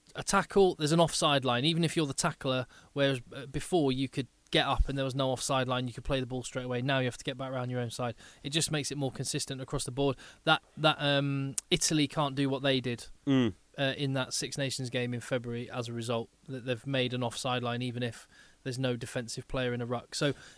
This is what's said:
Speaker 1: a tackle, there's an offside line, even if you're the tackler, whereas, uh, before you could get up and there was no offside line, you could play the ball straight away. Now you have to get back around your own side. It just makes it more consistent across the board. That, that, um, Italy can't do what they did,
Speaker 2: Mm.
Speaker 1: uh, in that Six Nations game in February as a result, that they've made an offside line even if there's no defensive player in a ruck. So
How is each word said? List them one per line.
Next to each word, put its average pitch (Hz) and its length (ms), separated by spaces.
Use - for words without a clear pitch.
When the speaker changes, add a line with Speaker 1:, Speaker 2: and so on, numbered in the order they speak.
Speaker 1:
a 131 80
tackle, 190 560
there's 151 140
an 170 80
offside 151 440
line, 123 200
even 165 180
if 160 140
you're 160 100
the 139 60
tackler, 131 540
whereas, 139 280
uh, 139 120
before 143 440
you 131 180
could 135 200
get 151 160
up 135 220
and 139 100
there 135 60
was 131 100
no 135 160
offside 131 360
line, 127 220
you 120 60
could 123 100
play 135 160
the 127 60
ball 127 160
straight 127 240
away. 123 160
Now 135 160
you 127 80
have 120 100
to - 80
get 127 140
back 131 120
around 127 200
your 123 100
own 120 100
side. 120 240
It 143 60
just 156 200
makes 151 220
it 147 60
more 135 120
consistent 135 520
across 135 220
the 131 80
board. 139 240
That, 160 160
that, 151 240
um, 139 540
Italy 156 360
can't 143 280
do 139 160
what 135 120
they 135 180
did, 123 260
Speaker 2:
Mm. 127 280
Speaker 1:
uh, 135 180
in 139 160
that 131 220
Six - 240
Nations 131 320
game 123 240
in 117 60
February 120 500
as 123 180
a 120 40
result, 117 360
that 127 180
they've 123 200
made 127 280
an 123 100
offside 123 380
line 120 180
even 123 220
if - 260
there's 127 160
no 131 160
defensive 120 540
player 127 240
in 120 80
a 120 60
ruck. 120 280
So 143 200